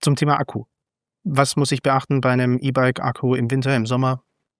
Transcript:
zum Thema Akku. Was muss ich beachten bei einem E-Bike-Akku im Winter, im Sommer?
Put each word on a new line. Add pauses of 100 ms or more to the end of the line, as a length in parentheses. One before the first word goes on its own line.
zum
Thema
Akku. (600)
Was
muss
ich
beachten
bei
einem
E-Bike-Akku
im
Winter,
im
Sommer? (360)